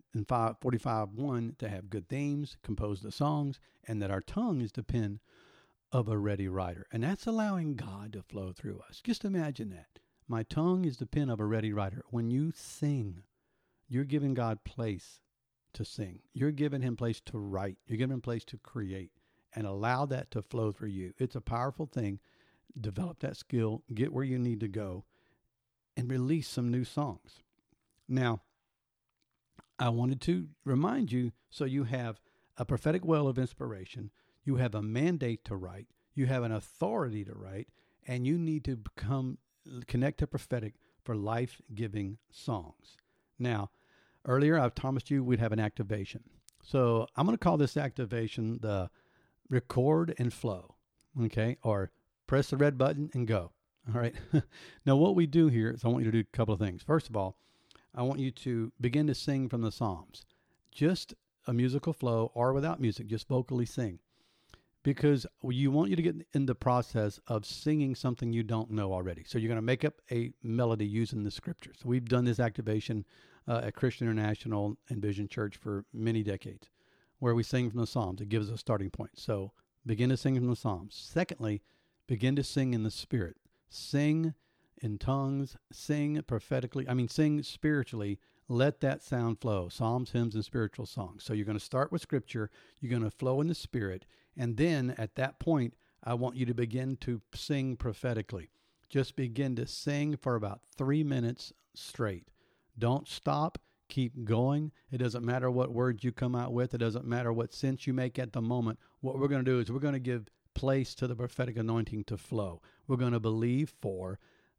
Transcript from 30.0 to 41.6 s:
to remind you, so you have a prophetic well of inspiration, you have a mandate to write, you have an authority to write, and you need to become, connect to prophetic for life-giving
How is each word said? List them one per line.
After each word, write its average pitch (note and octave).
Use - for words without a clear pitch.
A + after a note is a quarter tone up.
to F3
remind E3
you, B2
so -
you C3+
have A#2
a A#2+
prophetic D#3+
well D#3
of C3
inspiration, G#2+
you C3+
have B2
a G#2+
mandate B2
to G#2
write, F#2
you C#3
have B2+
an A#2
authority B2
to G#2
write, F#2+
and B2
you D#3
need D#3+
to C3
become, B2+
connect C3
to D3+
prophetic A2+
for A#2
life-giving G#2+